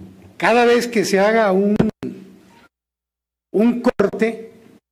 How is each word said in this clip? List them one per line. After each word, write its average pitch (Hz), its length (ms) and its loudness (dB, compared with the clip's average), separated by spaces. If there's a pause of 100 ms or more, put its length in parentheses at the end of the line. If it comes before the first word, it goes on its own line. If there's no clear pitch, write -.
(360)
cada 233 300 2
vez 240 200 2
que 202 200 -2
se 196 120 0
haga 214 340 2
un, 202 240 0 (1800)
un 233 300 0
corte, 220 680 -2 (400)